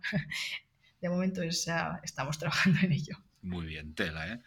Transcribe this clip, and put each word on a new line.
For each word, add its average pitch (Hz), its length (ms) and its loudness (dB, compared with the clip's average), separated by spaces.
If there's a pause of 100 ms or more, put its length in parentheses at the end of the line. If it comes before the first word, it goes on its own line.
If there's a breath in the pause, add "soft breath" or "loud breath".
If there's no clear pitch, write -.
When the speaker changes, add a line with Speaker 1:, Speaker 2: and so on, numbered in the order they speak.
(100)
Speaker 1:
<laughs> - 920 -6
de 180 80 -2
momento 185 320 2
es, 165 260 -2
ah, 165 340 0
estamos 147 360 -4
trabajando - 440 6
en 180 100 6
ello. - 220 0 (280)
Speaker 2:
Muy 90 240 -4
bien, 78 280 -8
tela, 80 320 -2
¿eh? 233 200 -8